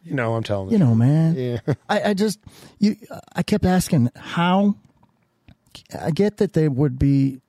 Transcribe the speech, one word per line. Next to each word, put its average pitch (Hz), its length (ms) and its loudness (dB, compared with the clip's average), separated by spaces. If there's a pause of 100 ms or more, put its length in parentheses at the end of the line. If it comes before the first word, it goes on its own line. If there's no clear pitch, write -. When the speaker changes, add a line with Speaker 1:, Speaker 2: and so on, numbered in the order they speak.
Speaker 1:
You 165 120 -8
know 117 180 -2
I'm 113 80 -2
telling 101 260 -4
the 95 60 -2
Speaker 2:
You 208 60 2
know, 170 80 4
Speaker 1:
truth. 113 100 4
Speaker 2:
man. 156 380 2
Speaker 1:
Yeah. 123 440 -4
<laughs> - 100 -20
Speaker 2:
I, 208 200 0
I 208 60 0
just, 202 240 -2 (400)
you, 208 160 2 (400)
I - 80 -2
kept - 220 0
asking 175 500 2
how, 190 600 0 (1200)
I 82 100 -6
get 202 280 0
that 196 160 0
they 156 140 2
would 131 300 0
be 135 520 0